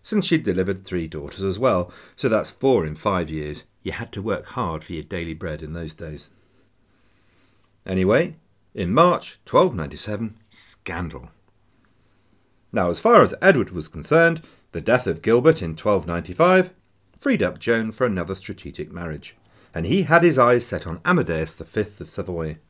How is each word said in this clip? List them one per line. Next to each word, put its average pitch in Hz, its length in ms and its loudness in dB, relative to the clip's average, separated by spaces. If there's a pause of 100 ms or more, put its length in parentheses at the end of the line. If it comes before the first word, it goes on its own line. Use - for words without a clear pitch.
since 208 220 0
she'd 151 180 2
delivered 95 400 -2
three 85 240 -4
daughters 78 340 -10
as 95 160 -2
well, 101 320 0 (240)
so - 140 -2
that's 107 240 0
four 120 340 2
in 76 80 -6
five 90 340 -2
years. 76 360 -8 (180)
You - 100 -6
had - 200 -12
to 98 100 -10
work 104 240 -4
hard 85 380 -6
for - 80 -12
your 78 100 -8
daily 82 320 -8
bread 80 280 -8
in 76 100 -10
those 82 220 -10
days. 76 360 -14 (1500)
Anyway, 95 520 0 (380)
in 90 200 -2
March 170 500 2
twelve 151 300 2
ninety-seven, 101 640 -8 (120)
scandal. 80 840 -10 (1400)
Now, 90 180 2
as 85 100 -4
far 220 220 8
as 92 200 2
Edward 156 280 4
was 82 180 -8
concerned, 165 520 2 (300)
the 82 100 -6
death 117 260 2
of 80 140 -2
Gilbert 127 400 4
in 82 140 -6
twelve 95 320 0
ninety-five 160 640 2 (480)
freed 262 240 0
up - 160 -2
Joan 113 320 0
for 123 160 -2
another 92 280 -4
strategic - 580 -12
marriage, 82 420 -10 (400)
and 82 120 -4
he 175 160 2
had 147 200 6
his 160 160 6
eyes 120 280 6
set 87 200 -6
on 85 200 -8
Amadeus 87 480 0
the - 100 -14
fifth - 340 -4
of 80 100 -14
Savoy. 80 500 -6 (120)